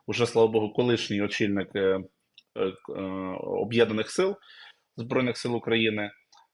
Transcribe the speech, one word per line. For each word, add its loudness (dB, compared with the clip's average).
уже, 0
слава 4
Богу, 0
колишній 0
очільник, -2
е, 0
е, -2
к-, -12
е, -6
Об'єднаних 0
сил, 0
Збройних -2
сил -2
України. 2
Е, -6